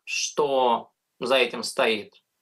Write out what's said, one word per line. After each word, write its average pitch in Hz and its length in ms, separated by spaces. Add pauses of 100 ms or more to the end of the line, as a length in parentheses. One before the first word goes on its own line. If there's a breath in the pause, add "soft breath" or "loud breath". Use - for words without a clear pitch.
что 127 880 (280)
за 127 160
этим 120 280
стоит. 110 520 (260)